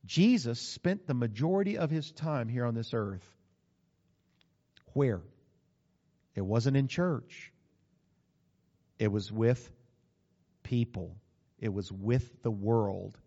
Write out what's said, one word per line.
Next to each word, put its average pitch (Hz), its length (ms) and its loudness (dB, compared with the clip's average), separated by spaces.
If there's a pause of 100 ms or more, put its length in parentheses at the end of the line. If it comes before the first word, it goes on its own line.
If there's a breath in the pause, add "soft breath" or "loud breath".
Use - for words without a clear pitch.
Jesus 165 520 4
spent - 480 -4
the - 60 -2
majority 156 640 0
of 151 140 0
his 156 200 -2
time 147 380 -4
here 123 160 0
on 117 100 0
this 113 200 -4
earth. 101 280 -2 (1700)
Where? 123 260 2 (1120)
It 101 60 -6
wasn't 117 380 2
in 135 100 2
church. - 640 -4 (1500)
It 107 140 2
was 104 180 -4
with 113 400 2 (920)
people. 107 540 -4 (420)
It 110 140 -4
was 98 200 -6
with 113 500 -2
the 117 80 0
world. 101 760 0